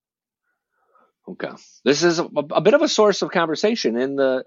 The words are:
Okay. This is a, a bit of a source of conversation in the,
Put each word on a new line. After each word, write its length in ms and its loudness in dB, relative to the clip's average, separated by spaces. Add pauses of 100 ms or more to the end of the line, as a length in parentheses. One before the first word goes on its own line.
(1300)
Okay. 220 -10 (340)
This 200 2
is 160 2
a, 60 -4
a 360 -2
bit 140 6
of 80 2
a 40 2
source 360 2
of 80 -6
conversation 680 -2
in 180 -2
the, 320 0